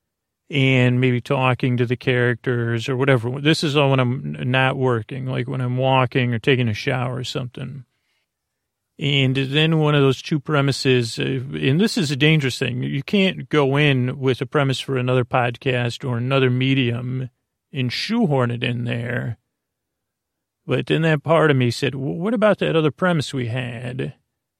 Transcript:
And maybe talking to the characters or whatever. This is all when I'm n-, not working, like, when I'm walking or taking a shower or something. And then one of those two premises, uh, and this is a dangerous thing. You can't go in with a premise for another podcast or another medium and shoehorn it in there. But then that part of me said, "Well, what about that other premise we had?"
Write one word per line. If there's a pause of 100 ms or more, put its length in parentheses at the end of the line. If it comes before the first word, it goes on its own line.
(480)
And
maybe
talking
to
the
characters
or
whatever.
This
is
all
when
I'm
n-,
not
working,
like,
when
I'm
walking
or
taking
a
shower
or
something. (1120)
And
then
one
of
those
two
premises,
uh, (120)
and
this
is
a
dangerous
thing.
You
can't
go
in
with
a
premise
for
another
podcast
or
another
medium (460)
and
shoehorn
it
in
there. (1300)
But
then
that
part
of
me
said,
"Well,
what
about
that
other
premise
we
had?" (460)